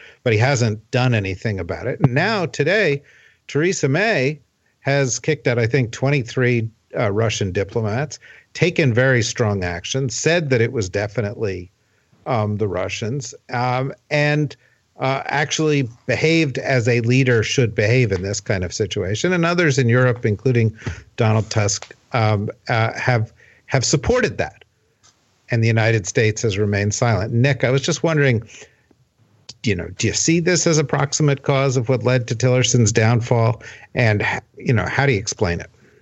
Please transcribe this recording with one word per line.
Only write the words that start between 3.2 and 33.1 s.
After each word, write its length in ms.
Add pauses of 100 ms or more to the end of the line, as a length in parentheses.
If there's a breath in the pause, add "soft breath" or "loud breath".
Theresa 400
May 500 (400)
has 400
kicked 280
out, 120
I 80
think, 240
twenty-three, 800 (280)
uh, 140
Russian 400
diplomats, 680 (340 loud breath)
taken 400
very 280
strong 440
action, 420
said 440
that 100
it 100
was 160
definitely, 800 (560)
um, 300
the 140
Russians. 640 (160)
Um, 420 (160)
and 460 (440 soft breath)
uh, 260
actually 640 (160)
behaved 520
as 300
a 140
leader 420
should 300
behave 380
in 100
this 200
kind 220
of 100
situation. 600
And 120
others 320
in 120
Europe, 360
including 520 (400 loud breath)
Donald 320
Tusk, 460 (180)
um, 360 (180)
uh, 260
have, 380 (360 soft breath)
have 180
supported 520
that. 260 (880)
And 120
the 40
United 380
States 380
has 140
remained 360
silent. 400
Nick, 300
I 80
was 100
just 220
wondering, 440 (1160 loud breath)
you 120
know, 120 (100)
do 100
you 60
see 260
this 280
as 100
a 60
proximate 600
cause 320
of 140
what 140
led 240
to 80
Tillerson's 560
downfall? 720 (340 loud breath)